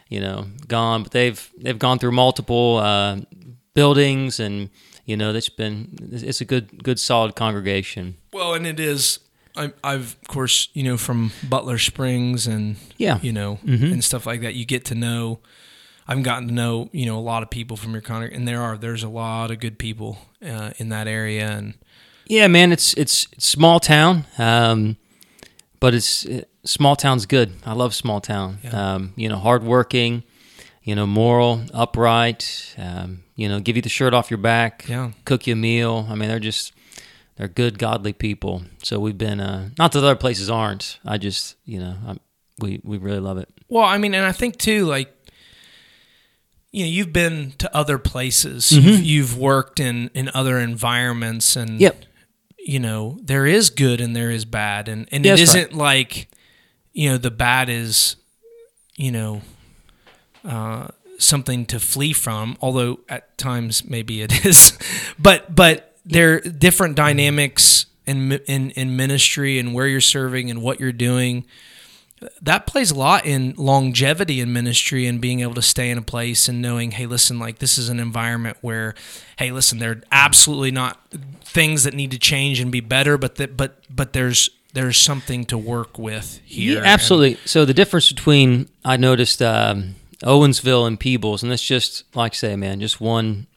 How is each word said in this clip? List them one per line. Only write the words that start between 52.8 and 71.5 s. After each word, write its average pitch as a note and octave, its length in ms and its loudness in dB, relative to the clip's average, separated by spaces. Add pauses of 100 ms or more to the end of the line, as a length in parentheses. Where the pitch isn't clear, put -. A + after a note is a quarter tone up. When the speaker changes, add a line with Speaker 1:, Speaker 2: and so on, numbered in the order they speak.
Speaker 2:
there C#3 240 0
is G3+ 240 4
good B2 320 2
and A#2 140 -4
there A#2 160 -2
is A2 140 -4
bad, G#2+ 440 -4
and, A2 220 -8
and C#3 120 0
Speaker 1:
Yeah, G3 100 8
Speaker 2:
it F#3 40 8
Speaker 1:
that's E3+ 180 8
right. F#3 120 4
Speaker 2:
isn't D#3+ 100 -10
like, C3+ 500 0 (640)
you D3+ 160 0
know, C3 80 2
the B2 140 -4
bad B2 380 0
is, A#2 460 -2 (800)
you C3+ 160 -4
know, A2 300 -6 (1000)
uh, A2+ 440 -8 (320)
something B2+ 480 0
to A#2+ 120 -6
flee C#3+ 340 -2
from, A2 480 -6
although B2+ 380 -2 (100)
at - 280 -14
times A#2+ 480 -4
maybe A2+ 360 -8
it A2 240 0
<laughs> - 0 -
is. - 320 6 (420)
But, E3+ 360 6
but D#3+ 400 4 (100)
there E3 300 6
are - 40 2
different E3+ 560 2
dynamics C#3+ 920 4 (200)
in C3+ 240 -2
mi-, C#3 160 0
in, C3+ 260 -4
in C3 240 -4
ministry C3+ 640 2
and A#2+ 140 -2
where C3 140 0
you're C3+ 140 0
serving B2+ 480 0
and A#2 120 -6
what B2+ 180 -4
you're C3 120 -2
doing. B2 540 0 (960)